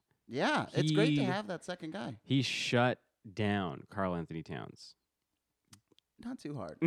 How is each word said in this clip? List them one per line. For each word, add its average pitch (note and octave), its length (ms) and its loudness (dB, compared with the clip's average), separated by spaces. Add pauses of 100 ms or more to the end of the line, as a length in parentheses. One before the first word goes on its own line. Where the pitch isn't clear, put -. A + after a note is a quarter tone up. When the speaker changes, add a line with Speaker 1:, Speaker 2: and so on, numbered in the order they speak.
(280)
Speaker 1:
Yeah, C3 460 0
it's D#3 180 4
great D3+ 220 6
to C#3+ 80 4
Speaker 2:
He B2+ 40 2
Speaker 1:
have - 200 0
that F3+ 180 -8
second D#3+ 300 -8
guy. C3+ 280 -8
Speaker 2:
he C3+ 200 2
shut A#2+ 560 2 (340)
down G2+ 560 0
Karl F#2+ 260 0
Anthony D#2+ 280 -4
Towns. - 520 -12 (1300)
Speaker 1:
Not B3+ 140 -8
too D3 160 -8
hard. F2+ 220 -6 (100)